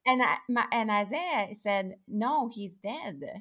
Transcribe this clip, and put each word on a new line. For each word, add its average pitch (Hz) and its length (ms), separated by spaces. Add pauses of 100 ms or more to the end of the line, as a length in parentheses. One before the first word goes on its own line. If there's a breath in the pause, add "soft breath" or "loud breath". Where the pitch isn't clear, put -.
and 254 160
I, 165 160 (100)
my, 233 240
and 220 180
Isaiah 208 640
said, 196 420 (120)
"No, 240 440
he's 202 220
dead." 202 500 (160)